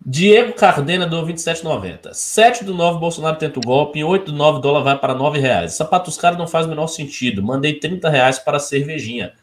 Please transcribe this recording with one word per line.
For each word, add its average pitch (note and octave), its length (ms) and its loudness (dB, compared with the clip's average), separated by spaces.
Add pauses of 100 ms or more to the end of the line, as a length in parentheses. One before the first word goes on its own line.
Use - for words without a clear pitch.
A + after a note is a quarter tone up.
Diego G#3 480 4
Cardena F3 540 2
doou E3 180 -4
vinte E3 120 -8
e - 40 -10
sete E3 200 -4
e - 20 -10
noventa. G#2 500 -6
Sete A#3 500 2
do F#3+ 120 -6
nove, E3+ 240 2
Bolsonaro D#3+ 380 -2
tenta D3 200 -6
o B2+ 40 -4
golpe. C#3+ 360 0
Em D3+ 60 -2
oito F3+ 280 0
do D3 60 -6
nove, D3 240 2
dólar C#3+ 220 2
vai C#3 160 2
para B2+ 160 -2
nove D3 240 0
reais. G2 340 0
Sapatos - 440 -2
caros F3 200 2
não E3+ 80 -6
faz E3 200 0
o D#3+ 40 -4
menor D#3 180 -4
sentido. B2+ 540 -4
Mandei C#3 320 0
trinta E3 360 -4
reais C3+ 280 4
para C#3+ 200 -2
a - 20 -4
cervejinha. C#3+ 840 -6